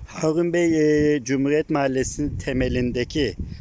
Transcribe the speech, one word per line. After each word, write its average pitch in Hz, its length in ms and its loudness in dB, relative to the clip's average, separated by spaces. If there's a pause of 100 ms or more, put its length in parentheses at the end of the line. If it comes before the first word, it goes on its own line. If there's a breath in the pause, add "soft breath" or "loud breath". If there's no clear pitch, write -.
Harun 165 460 0
Bey, 151 640 4
e, 135 100 -2
Cumhuriyet 139 460 0
Mahallesi'nin 139 680 -2
temelindeki 123 1000 -2 (240 loud breath)